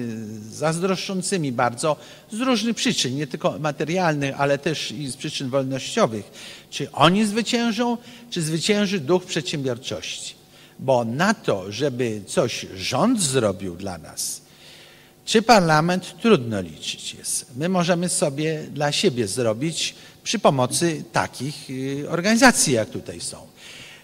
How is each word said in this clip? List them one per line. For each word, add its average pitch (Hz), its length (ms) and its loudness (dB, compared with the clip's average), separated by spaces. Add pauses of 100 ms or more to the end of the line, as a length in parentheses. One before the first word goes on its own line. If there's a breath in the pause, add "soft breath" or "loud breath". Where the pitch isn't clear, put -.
(520)
y, - 40 -14
zazdroszczącymi 170 960 -2
bardzo 123 440 0 (360 loud breath)
z 220 80 -6
różnych 233 360 0
przyczyn, 139 400 0
nie 147 120 -4
tylko 151 320 -4
materialnych, 147 840 0
ale 143 160 2
też - 340 -4
i 143 160 -8
z 123 100 -8
przyczyn 147 320 -6
wolnościowych, 131 840 0 (380 loud breath)
czy - 220 -8
oni 180 340 6
zwyciężą, 233 720 0 (320 loud breath)
czy 175 120 -4
zwycięży 185 580 0
duch 180 260 2
przedsiębiorczości? - 1120 -6 (440 loud breath)
Bo 123 260 2
na 160 280 2
to, 104 380 -2
żeby 120 560 -2
coś 123 380 0 (100)
rząd 165 460 2
zrobił 98 540 0
dla 92 220 -8
nas, - 440 -10 (840 loud breath)
czy 220 160 4
parlament, 180 800 4
trudno 120 400 4
liczyć - 520 -10
jest. - 320 -6 (100)
My 156 140 -2
możemy 175 400 2
sobie 156 540 -2 (100)
dla 147 180 0
siebie 120 360 2
zrobić 120 680 -2 (280 loud breath)
przy - 160 -2
pomocy 147 720 2
takich, - 580 -4
y, 139 400 -6
organizacji, 214 640 6
jak 110 160 2
tutaj 87 320 -10
są. - 300 -14 (520 loud breath)